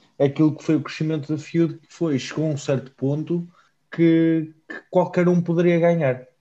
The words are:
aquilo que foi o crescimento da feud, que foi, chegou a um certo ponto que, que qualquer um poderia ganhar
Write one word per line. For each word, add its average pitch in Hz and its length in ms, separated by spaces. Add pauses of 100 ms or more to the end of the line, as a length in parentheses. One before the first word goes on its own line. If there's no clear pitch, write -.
(180)
aquilo 151 380
que - 80
foi 160 120
o 127 60
crescimento 156 500
da 151 60
feud, 160 400
que - 140
foi, 151 260
chegou - 280
a - 40
um 147 60
certo 139 360
ponto 156 540 (440)
que, 165 640 (160)
que - 220
qualquer 175 380
um 180 140
poderia 175 380
ganhar 165 460 (140)